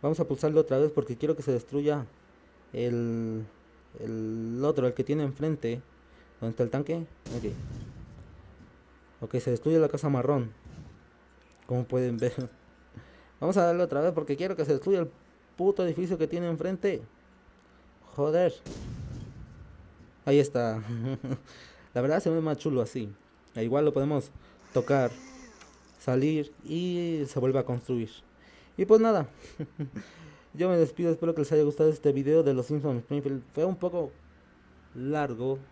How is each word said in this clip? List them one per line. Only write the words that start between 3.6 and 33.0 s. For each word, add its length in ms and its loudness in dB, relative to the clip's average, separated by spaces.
el 640 -6
otro, 240 2
el 60 0
que 100 -2
tiene 200 0
enfrente. 580 -2
¿Dónde 120 -4
está 120 0
el 60 0
tanque? 360 -4
Ok. 160 -4
Ok, 180 -4
se 120 -4
destruye 280 4
la 100 4
casa 180 -4
marrón, 440 0
como 200 -2
pueden 320 0
ver. 320 -2
<laughs> 460 -20
Vamos 180 0
a 80 6
darle 180 4
otra 180 0
vez 120 2
porque 240 -2
quiero 180 -2
que 100 0
se 80 2
destruya 260 2
el 100 -2
puto 280 2
edificio 340 0
que 100 0
tiene 200 -4
enfrente. 540 -2
Joder. 380 2
Ahí 140 6
está. 440 0
<laughs> 560 -20
La 80 0
verdad 200 2
se 80 0
ve 120 0
más 160 0
chulo 240 0
así. 300 -4
E 80 -2
igual 220 2
lo 80 2
podemos 360 0
tocar, 360 2
salir 540 0
y 640 -2
se 120 -4
vuelve 180 2
a 80 2
construir. 460 -2
Y 80 2
pues 160 8
nada. 260 4
<laughs> 960 -12
Yo 160 0
me 80 4
despido, 340 2
espero 220 2
que 80 0
les 100 0
haya 120 6
gustado 260 6
este 240 4
video 300 4
de 100 4
los 140 0
Simpsons 320 0
Springfield. 440 -4